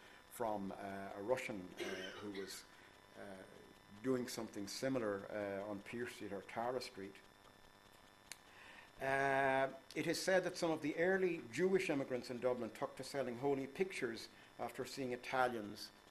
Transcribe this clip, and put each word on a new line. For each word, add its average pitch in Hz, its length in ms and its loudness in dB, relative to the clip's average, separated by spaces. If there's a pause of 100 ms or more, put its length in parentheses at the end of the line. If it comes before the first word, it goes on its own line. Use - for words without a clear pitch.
(320)
from, 104 380 0 (100)
uh, 98 380 -8
a 101 40 -6
Russian, 113 380 0 (180)
uh, - 40 -2 (380)
who 101 180 -6
was, - 240 -8 (560)
uh, 98 240 -12 (580)
doing 123 280 2
something 107 380 -4
similar, 113 520 0 (140)
uh, 101 380 -2
on 98 80 -4
Pier 120 280 -6
Street 107 240 -8
or 95 120 -6 (100)
Tara 123 280 0
Street, - 340 -10 (1900)
uh, 135 680 6 (260)
it 151 140 0
is 160 140 2
said 185 240 6
that 175 120 -2
some 165 140 4
of 151 100 2
the 147 160 0
early 180 440 4 (120)
Jewish 185 360 4
immigrants 131 400 2
in 123 100 -4
Dublin 117 300 2 (100)
took 135 160 -4
to - 80 -8
selling 127 380 -2
holy 135 260 2
pictures 131 600 -2 (280)
after 120 280 -4
seeing 127 260 -4
Italians 120 800 0 (220)